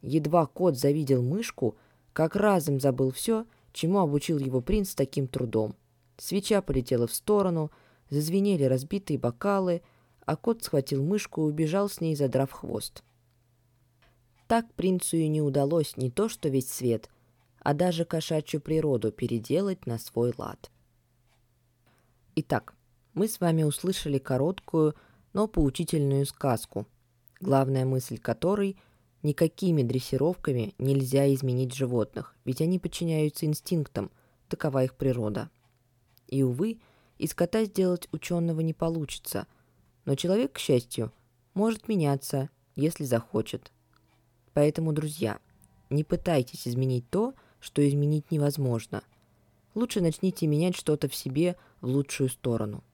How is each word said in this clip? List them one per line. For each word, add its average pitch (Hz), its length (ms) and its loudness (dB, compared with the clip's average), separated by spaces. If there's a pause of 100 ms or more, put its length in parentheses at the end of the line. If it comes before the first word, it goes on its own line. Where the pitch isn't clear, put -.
Едва 151 440 2
кот 170 320 0
завидел 139 440 2
мышку, 143 540 -2 (380)
как 160 240 0
разом 175 420 2
забыл 131 320 2
всё, 226 340 -2 (280)
чему 185 260 2
обучил 147 380 0
его 131 240 0
принц 196 300 0
с - 40 -12
таким 139 320 0
трудом. 113 480 -2 (420)
Свеча 196 440 0
полетела 127 440 0
в 120 80 -4
сторону, 180 560 2 (400)
зазвенели 165 540 2
разбитые 135 560 0
бокалы, 180 640 0 (440)
а 156 120 -2
кот 226 260 -2
схватил 139 400 0
мышку 180 380 -2
и 156 100 2
убежал 160 380 0
с - 100 -12
ней, 160 160 0
задрав 135 340 2
хвост. - 540 -10 (1400)
Так 233 260 0
принцу 180 440 0
и 160 100 2
не 151 140 2
удалось 143 560 2
не 131 120 -2
то 208 200 -2
что - 180 -6
весь 131 240 0
свет, 117 380 -2 (500)
а - 140 0
даже 170 320 0
кошачью 156 560 -2
природу 143 500 0
переделать 135 720 -2
на 117 140 -4
свой 120 380 -2
лад. - 340 -12 (1600)
Итак, - 380 -2 (440)
мы 196 100 2
с - 120 -6
вами 165 240 2
услышали 151 560 -2
короткую, 151 760 0 (400)
но 208 140 0
поучительную 143 800 0
сказку, - 580 -2 (560)
главная 135 420 2
мысль 131 360 -2
которой: 196 580 0 (460)
никакими 160 580 2
дрессировками 127 960 -2
нельзя 135 560 2
изменить 127 400 -2
животных, 123 640 -2 (100)
ведь 127 160 -2
они 180 160 2
подчиняются 160 680 -2
инстинктам, 151 640 -4 (380)
такова 139 340 0
их 127 100 -2
природа. 120 560 -2 (800)
И, 135 160 0
увы, 151 360 0 (380)
из - 160 -4
кота 220 320 2
сделать 185 460 0
учёного 170 480 -2
не 160 160 0
получится, - 720 -4 (580)
но 143 80 0
человек, 190 400 0
к - 60 -12
счастью, 120 520 0 (440)
может 214 320 0
меняться, 143 640 0 (240)
если 147 280 0
захочет. - 680 -2 (840)
Поэтому, 151 400 2
друзья, 147 460 -4 (500)
не 147 140 2
пытайтесь 156 640 0
изменить 123 420 -2
то, 226 240 -2 (260)
что - 300 -2
изменить 143 400 0
невозможно. 143 720 -2 (720)
Лучше 220 280 -2
начните 175 440 0
менять 160 300 2
что-то 151 340 -2
в - 60 -10
себе 160 400 -2 (260)
в 120 60 -6
лучшую 135 420 0
сторону. 113 540 -4 (100)